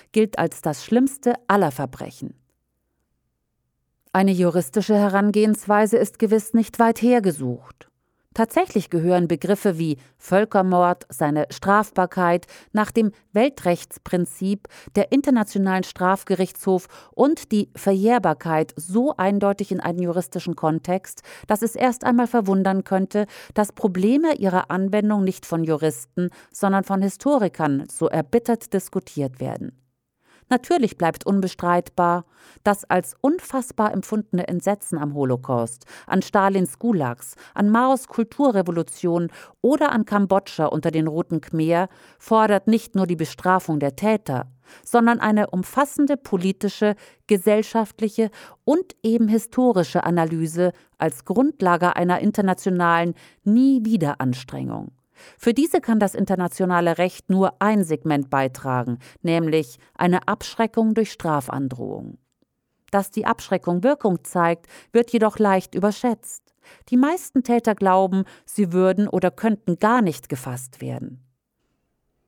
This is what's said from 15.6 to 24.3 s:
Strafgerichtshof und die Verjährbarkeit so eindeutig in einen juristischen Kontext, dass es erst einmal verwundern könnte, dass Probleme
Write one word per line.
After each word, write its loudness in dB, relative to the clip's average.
Strafgerichtshof -2
und 0
die 0
Verjährbarkeit 0
so -2
eindeutig 0
in -4
einen -4
juristischen -4
Kontext, -4
dass -2
es -2
erst -2
einmal 2
verwundern 0
könnte, -2
dass 0
Probleme 2